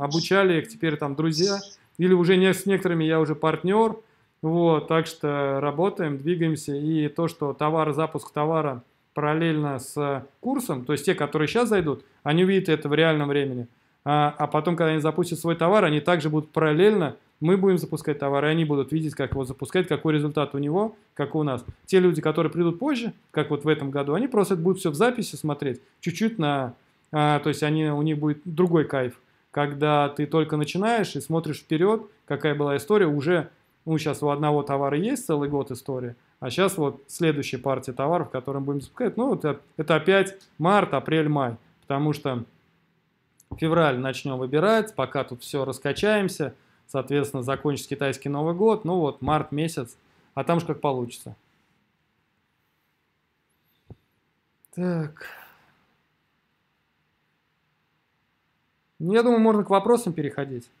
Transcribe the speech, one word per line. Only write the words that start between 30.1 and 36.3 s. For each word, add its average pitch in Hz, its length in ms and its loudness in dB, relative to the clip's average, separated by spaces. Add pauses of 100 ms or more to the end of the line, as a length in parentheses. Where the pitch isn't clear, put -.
только 156 320 0
начинаешь 190 580 0
и 139 60 -6
смотришь 160 380 -4
вперед, 202 500 0 (180)
какая 147 280 -2
была 143 220 0
история, 196 300 4
уже, 151 420 0 (360)
ну, 160 140 0
щас 147 240 -4
у 147 60 2
одного 147 340 2
товара 143 340 0
есть 226 300 -2
целый 143 220 0
год 139 200 -4
история, 123 460 -8 (240)